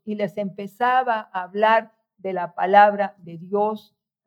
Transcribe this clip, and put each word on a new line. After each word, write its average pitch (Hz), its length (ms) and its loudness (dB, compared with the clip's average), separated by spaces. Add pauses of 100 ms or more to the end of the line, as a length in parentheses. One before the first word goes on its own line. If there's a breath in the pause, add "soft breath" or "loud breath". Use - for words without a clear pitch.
y 214 100 -8
les 208 220 -6
empezaba 220 960 -4
a 185 100 -8
hablar 220 500 0 (260)
de 190 160 -8
la 175 200 -8
palabra 202 640 4
de 170 200 -18
Dios 208 580 -6 (300)